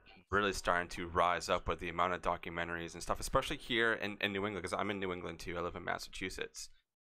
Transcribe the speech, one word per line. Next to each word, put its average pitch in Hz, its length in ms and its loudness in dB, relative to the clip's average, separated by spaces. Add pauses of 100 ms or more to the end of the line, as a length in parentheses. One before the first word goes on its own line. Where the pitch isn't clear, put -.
(320)
really 98 220 6
starting 87 360 2
to 90 180 -6
rise 85 420 4
up 90 180 2
with 85 120 0
the 90 100 -4
amount 87 240 2
of 85 80 -2
documentaries 85 720 -2
and 85 80 -10
stuff, - 180 -2
especially 135 380 0
here 113 360 4
in, 101 280 -2
in 101 120 2
New 98 120 0
England, 98 200 -2
'cause 87 80 -4
I'm 95 180 0
in 98 80 -2
New 95 140 -2
England 87 260 -6
too. 87 180 -6
I 85 40 0
live 85 140 -4
in 87 100 -8
Massachusetts. - 840 -6 (400)